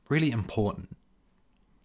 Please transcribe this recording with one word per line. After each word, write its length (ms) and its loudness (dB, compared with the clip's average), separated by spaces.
really 220 2
important. 680 -2